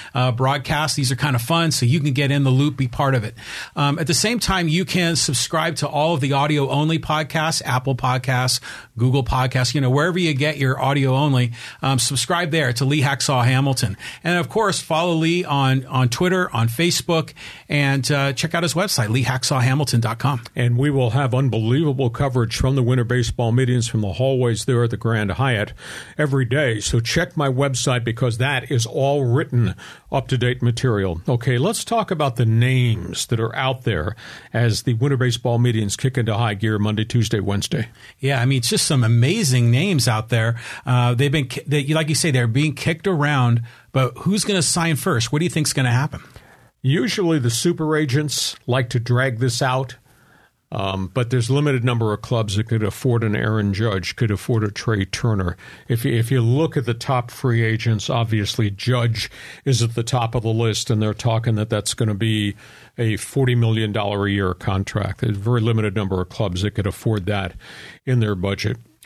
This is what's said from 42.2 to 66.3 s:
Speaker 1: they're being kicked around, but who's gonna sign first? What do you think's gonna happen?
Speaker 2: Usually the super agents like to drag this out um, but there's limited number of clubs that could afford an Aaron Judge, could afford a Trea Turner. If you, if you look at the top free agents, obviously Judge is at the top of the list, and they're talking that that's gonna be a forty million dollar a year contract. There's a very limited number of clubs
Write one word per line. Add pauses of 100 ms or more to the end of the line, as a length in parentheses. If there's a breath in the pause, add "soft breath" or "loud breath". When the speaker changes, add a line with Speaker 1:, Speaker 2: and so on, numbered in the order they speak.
Speaker 1:
they're
being
kicked
around, (300 loud breath)
but
who's
gonna
sign
first?
What
do
you
think's
gonna
happen? (600 loud breath)
Speaker 2:
Usually
the
super
agents (100)
like
to
drag
this
out (760 soft breath)
um,
but
there's
limited
number
of
clubs
that
could
afford
an
Aaron
Judge,
could
afford
a
Trea
Turner. (320 loud breath)
If
you,
if
you
look
at
the
top
free
agents,
obviously
Judge (340 loud breath)
is
at
the
top
of
the
list,
and
they're
talking
that
that's
gonna
be (420 loud breath)
a
forty
million
dollar
a
year
contract.
There's
a
very
limited
number
of
clubs